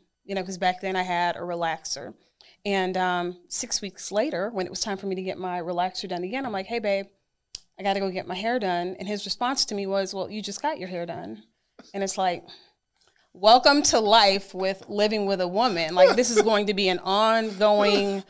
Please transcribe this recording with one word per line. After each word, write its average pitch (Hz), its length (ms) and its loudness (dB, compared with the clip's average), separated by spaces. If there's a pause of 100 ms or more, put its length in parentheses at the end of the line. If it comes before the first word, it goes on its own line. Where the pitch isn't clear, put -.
(240)
you 190 100 -10
know, 190 80 -4
'cause 185 160 -10
back 180 220 0
then 185 160 -4
I 185 80 -2
had 175 320 -2
a - 40 -10
relaxer. 170 760 -6 (520)
And, 190 300 0
um, 180 420 -2 (100)
six - 320 -6
weeks - 300 -12
later, 208 400 -2
when 190 160 -4
it - 40 -10
was - 100 -8
time 202 180 -4
for 196 80 -10
me 190 80 -4
to 185 80 -6
get 185 160 -6
my 180 220 -6
relaxer 180 480 -4
done 180 160 -6
again, 247 200 -6
I'm 240 80 -6
like, 190 140 -6
"Hey, 233 140 -6
babe, 196 260 -2 (720)
I 196 60 -12
gotta 196 160 0
go 196 100 -2
get 185 160 -6
my 180 80 -8
hair 226 240 -2
done." 185 400 -2
And 190 80 -10
his 208 180 -6
response 247 420 -2
to - 80 -8
me 202 120 -4
was, 190 260 -2
"Well, 190 180 -6
you 214 120 -8
just 196 180 -8
got 302 180 -4
your 185 100 -10
hair 175 180 -6
done." 190 380 -12 (480)
And 196 100 -6
it's 190 160 -4
like, 185 260 -2 (880)
welcome 247 480 6
to 285 160 4
life 202 560 4
with 190 340 -4
living 208 380 0
with 196 140 0
a 180 80 0
woman. 175 460 0
Like, 403 220 8
this 233 140 2
is 220 100 4
going 208 280 4
to 208 60 2
be 190 140 0
an 180 120 0
ongoing 208 1300 2